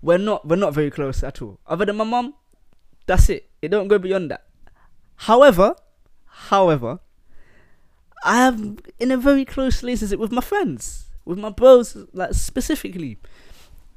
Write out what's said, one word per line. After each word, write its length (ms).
we're 180
not, 280
we're 100
not 160
very 180
close 320
at 180
all. 240
Other 200
than 100
my 80
mum, 320
that's 220
it. 200
It 80
don't 180
go 100
beyond 320
that. 140
However, 600
however, 760
I 220
am 320
in 120
a 60
very 280
close 360
relationship 380
with 120
my 100
friends, 640
with 160
my 100
bros, 460
like, 200
specifically. 840